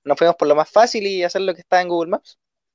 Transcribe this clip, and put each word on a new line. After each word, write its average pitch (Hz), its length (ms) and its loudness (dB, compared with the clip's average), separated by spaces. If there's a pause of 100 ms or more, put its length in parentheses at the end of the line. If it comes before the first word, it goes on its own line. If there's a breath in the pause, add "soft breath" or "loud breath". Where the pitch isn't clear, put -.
nos 143 120 -2
fuimos 170 200 2
por 151 100 0
lo 147 80 4
más 151 140 0
fácil 220 380 2
y 190 160 -4
hacer 180 180 -4
lo 190 140 -4
que 175 60 -20
está 180 200 0
en 180 80 -8
Google 170 220 -2
Maps. - 280 -8 (360)